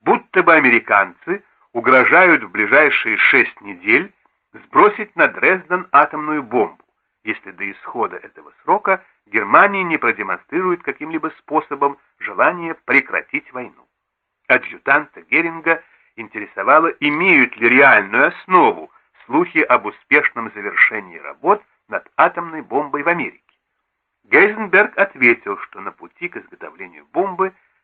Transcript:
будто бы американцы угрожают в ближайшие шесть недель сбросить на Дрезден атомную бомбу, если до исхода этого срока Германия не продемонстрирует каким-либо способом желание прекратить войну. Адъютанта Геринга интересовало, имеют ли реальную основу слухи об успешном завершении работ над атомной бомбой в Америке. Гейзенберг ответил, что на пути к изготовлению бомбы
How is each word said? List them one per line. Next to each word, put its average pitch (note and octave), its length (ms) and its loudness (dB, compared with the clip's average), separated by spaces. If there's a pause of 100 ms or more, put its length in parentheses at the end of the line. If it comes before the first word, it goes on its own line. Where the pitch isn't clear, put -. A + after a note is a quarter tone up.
будто F#3 420 -2
бы E3 100 4
американцы A#2+ 920 0 (300)
угрожают C3 720 4
в F#2+ 60 -16
ближайшие A2 680 0
шесть - 420 0
недель G2+ 540 -4 (400)
сбросить G3+ 640 0
на D3+ 100 4
Дрезден F3 640 -2
атомную D3+ 500 0
бомбу, A2+ 420 -4 (400)
если G#2 280 -10
до G2 180 -12
исхода G2 460 -8
этого - 380 -20 (100)
срока F#3 400 0 (220)
Германия E3 580 2
не G#2+ 140 -4
продемонстрирует A#2+ 840 -4
каким-либо D#3 560 -8
способом C#3+ 580 -6 (220)
желание D#3+ 560 -4 (100)
прекратить - 640 -4
войну. B2 320 -16 (640)
Адъютанта C3+ 760 -2
Геринга E3 600 -4 (320)
интересовало, A2 720 -2 (140)
имеют D3 560 2
ли A#2 100 0
реальную B2 640 4
основу A#2 600 0 (360)
слухи D#3+ 320 -2
об A#2+ 300 0
успешном A#2 640 -2
завершении G2 640 -4
работ D2+ 440 -2 (280)
над G2+ 260 -10
атомной E3 460 -2
бомбой C#3 420 -6
в D#3+ 60 0
Америке. D#3+ 340 -6 (800)
Гейзенберг G3+ 760 0
ответил, B2 640 0
что - 220 -18
на F#2+ 100 -12
пути - 380 -18
к - 80 -18
изготовлению F2 680 -20
бомбы F#3 460 -4 (300)